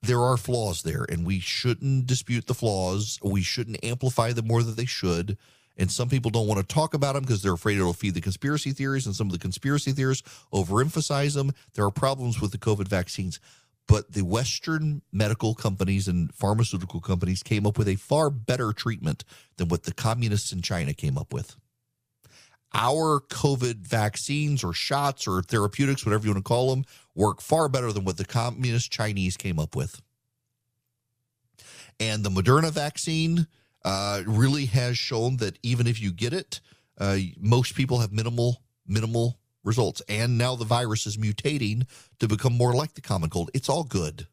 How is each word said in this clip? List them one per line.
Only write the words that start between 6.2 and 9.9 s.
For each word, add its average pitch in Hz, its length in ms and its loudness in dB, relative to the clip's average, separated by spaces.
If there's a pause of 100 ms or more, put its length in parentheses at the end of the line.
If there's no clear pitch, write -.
don't 110 160 2
wanna 104 160 2
talk 156 300 0
about 139 240 2
'em 135 80 -2
'cause 113 180 0
they're 95 120 2
afraid 101 240 0
it'll 90 160 2
feed 98 180 -2
the 85 80 -2
conspiracy 139 520 -2
theories, 135 340 -2
and 98 100 -4
some 104 120 -2
of 92 40 -4
the 87 60 -4
conspiracy 135 540 -2